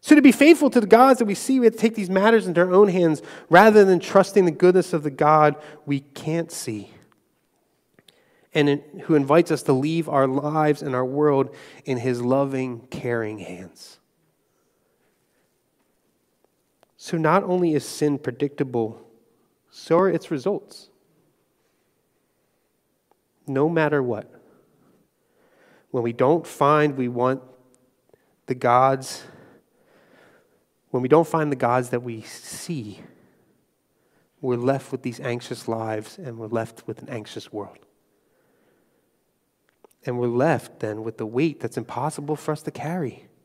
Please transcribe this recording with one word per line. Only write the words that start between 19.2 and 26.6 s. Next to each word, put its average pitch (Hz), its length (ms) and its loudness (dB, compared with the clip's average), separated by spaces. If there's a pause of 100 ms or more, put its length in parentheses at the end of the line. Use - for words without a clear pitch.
so - 280 -2
are 190 120 2
its 160 200 -6
results. - 600 -8 (2500)
No 143 220 -2
matter 151 340 0
what. 113 260 -6 (1600)
When 123 100 -4
we 117 100 -4
don't 156 340 2
find 147 500 0